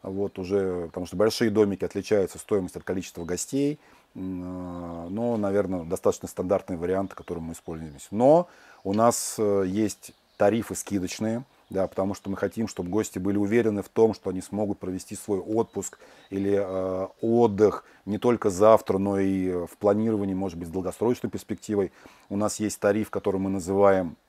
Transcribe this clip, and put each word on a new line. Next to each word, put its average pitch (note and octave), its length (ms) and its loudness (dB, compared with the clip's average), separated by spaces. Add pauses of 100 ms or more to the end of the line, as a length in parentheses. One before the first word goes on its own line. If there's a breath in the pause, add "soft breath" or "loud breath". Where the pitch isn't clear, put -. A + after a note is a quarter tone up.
вот, G2 380 -6
уже, F#2 480 0
потому F2+ 180 -8
что - 80 -12
большие A2 360 2
домики G2+ 340 2
отличаются G2 540 -2
стоимость F#2 360 -2
от F2 80 -10
количества F#2 420 -6
гостей, C#3 540 -2 (380 soft breath)
м, F#2+ 280 -8
а, F2 640 -10
но, A#2 280 -2
наверное, G2 480 0
достаточно F#2 420 0
стандартный F#2 500 -2
вариант, F#2 380 -2
который E2+ 240 -10
мы E2 140 -8
используем D#2+ 400 -12
здесь. C#2 180 -18
Но C#3+ 380 4 (340 loud breath)
у F#2+ 100 -4
нас, A2+ 460 2
э, G2+ 300 2
есть G2+ 460 -2 (220)
тарифы G#2 380 2
скидочные. A2 720 -4 (240 soft breath)
Да, F#2 200 -2
потому F#2+ 260 -2
что - 160 -10
мы F#2+ 60 -4
хотим, G2+ 320 -2
чтобы F2+ 220 -8
гости G#2 280 -2
были G2 180 0
уверены G#2 460 2
в - 60 -10
том, A2 260 4
что - 160 -8
они F#2 100 -6
смогут G2+ 380 -4
провести F#2 380 -8
свой G2 240 -4
отпуск G#2+ 580 -4 (320 loud breath)
или, G2 260 0
э, F#2+ 520 -2 (120)
отдых A2 640 4 (200 soft breath)
не G2+ 140 -2
только A2+ 320 2
завтра, G#2 480 6
но G2 200 0
и F#2+ 320 0 (160)
в - 120 -18
планировании, G#2 560 2
может F#2 240 -6
быть, E2+ 100 -10
с - 20 -10
долгосрочной F#2 580 -2
перспективой. G2+ 640 -4 (380 loud breath)
У G2+ 80 -6
нас G#2 240 -2
есть G#2 180 -2
тариф, G#2 320 2
который F#2+ 300 -2
мы G2 100 -2
называем F#2+ 680 4 (120)